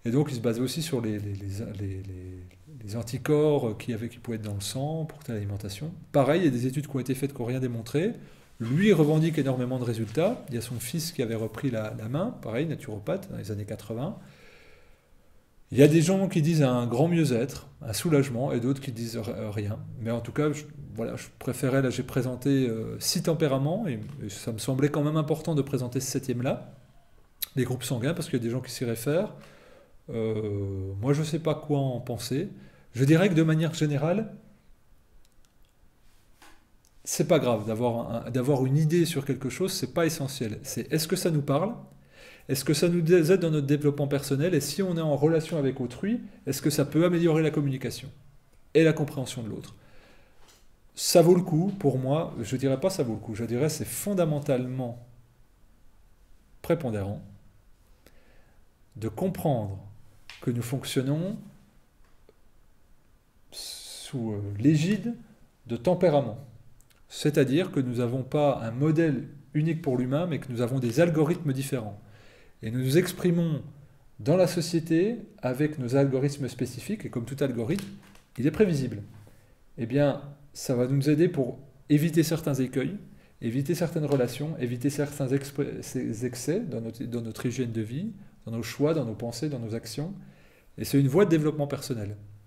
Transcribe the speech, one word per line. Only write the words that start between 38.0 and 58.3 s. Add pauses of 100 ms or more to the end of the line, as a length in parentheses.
un,
d'avoir
une
idée
sur
quelque
chose,
c'est
pas
essentiel.
C'est
est-ce
que
ça
nous
parle ? (760)
Est-ce
que
ça
nous
dé-,
aide
dans
notre
développement
personnel ?
Et
si
on
est
en
relation
avec
autrui, (240)
est-ce
que
ça
peut
améliorer
la
communication (640)
et
la
compréhension
de
l'autre ? (1160)
Ça
vaut
le
coup,
pour
moi,
je
dirais
pas
ça
vaut
le
coup,
je
dirais
c'est
fondamentalement (1600)
prépondérant (1700)